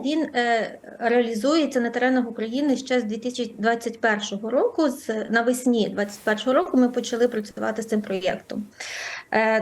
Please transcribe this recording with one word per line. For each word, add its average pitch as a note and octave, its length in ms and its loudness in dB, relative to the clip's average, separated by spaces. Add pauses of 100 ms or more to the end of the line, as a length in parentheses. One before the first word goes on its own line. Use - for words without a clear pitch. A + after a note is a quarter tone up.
він, D#4 180 0 (120)
е, A#3 440 0 (200)
реалізується B3 840 2
на A#3 100 0
теренах B3 380 2
України A#3 480 0
ще B3+ 240 0
з A#3 40 -4
дві G#3+ 120 -4
тисячі B3 420 -6
двадцять A#3 420 -2
першого G#3+ 500 -2
року, D#4+ 380 2
з, A3 420 -4
навесні A#3 580 2
двадцять G3+ 320 -4
першого A3 360 0
року F4+ 200 2
ми B3+ 120 6
почали A#3+ 400 0
працювати G#3+ 540 -4
з G#3+ 40 -6
цим G#3+ 160 0
проєктом. F#3+ 640 -4 (640)
Е, A3 320 4